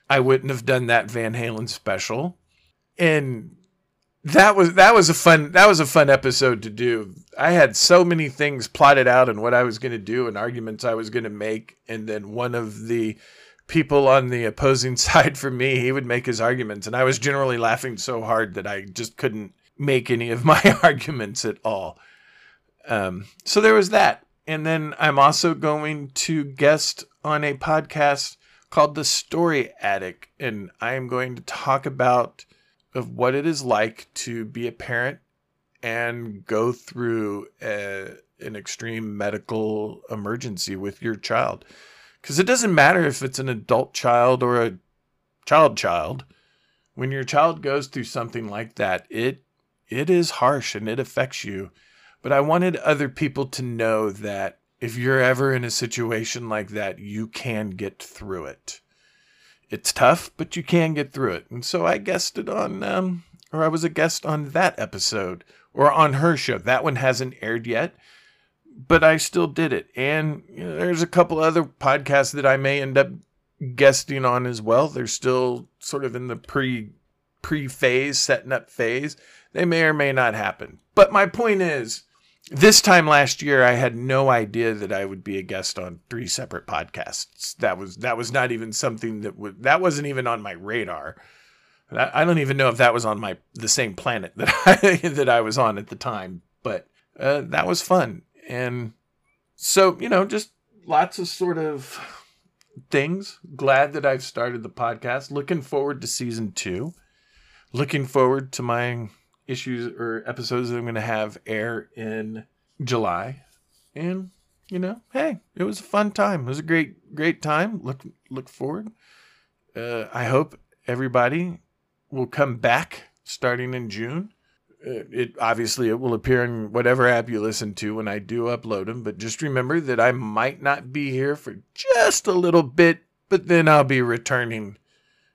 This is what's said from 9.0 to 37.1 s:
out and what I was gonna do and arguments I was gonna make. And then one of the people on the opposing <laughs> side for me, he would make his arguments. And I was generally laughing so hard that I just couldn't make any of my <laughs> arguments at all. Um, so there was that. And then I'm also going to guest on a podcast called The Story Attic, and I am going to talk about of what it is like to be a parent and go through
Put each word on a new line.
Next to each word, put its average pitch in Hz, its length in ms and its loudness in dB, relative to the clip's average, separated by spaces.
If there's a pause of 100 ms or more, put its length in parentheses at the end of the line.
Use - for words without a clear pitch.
out 127 220 6
and 107 120 -4
what 120 140 2
I 123 80 6
was 113 160 -4
gonna 120 180 -6
do 113 300 -2
and 104 100 -6
arguments 113 480 -6
I 117 80 0
was 113 160 -6
gonna 113 220 -6
make. 110 460 -8 (100)
And 110 200 -10
then 104 260 -8
one 120 200 -4
of 110 320 -6
the 113 320 -2 (480)
people 143 420 2
on 131 220 4
the 120 160 -2
opposing 127 520 0
<laughs> - 0 -
side - 420 2
for 139 100 -4
me, 127 300 0
he 123 120 0
would 135 140 -2
make 120 220 -2
his 117 120 -2
arguments. 113 460 -2
And 110 100 -6
I 127 80 2
was 127 140 2
generally 135 400 0
laughing 117 400 -2
so 117 240 -6
hard 110 320 0
that 98 140 -8
I 101 140 -8
just 101 360 -12
couldn't 107 360 -6 (220)
make 135 360 0
any 117 180 -2
of 120 160 -2
my 151 160 6 (180)
<laughs> - 40 -14
arguments 123 600 0
at 107 220 -4
all. 95 320 -4 (920)
Um, 101 380 -4 (200)
so - 160 2
there 220 120 8
was 202 180 4
that. 196 340 4 (220)
And 156 180 -4
then 156 340 -2
I'm 147 200 4
also 147 340 6
going 151 560 -4
to 156 340 -2
guest 143 600 2 (180)
on 151 200 -2
a 147 100 -2
podcast 147 840 0 (320)
called - 260 4
The 151 100 -4
Story 160 680 0 (100)
Attic, 98 580 -4
and 104 400 -8
I 117 140 -4
am 131 140 -6
going 123 280 -6
to 120 60 -14
talk - 440 -4
about 127 600 0 (480)
of 120 160 -8
what 123 260 0
it 143 100 -2
is 151 180 -4
like 113 500 -2
to 117 320 -10
be 117 220 -8
a 117 40 -8
parent 127 480 -6 (640)
and 117 640 -8
go 113 260 0
through 113 760 -6 (140)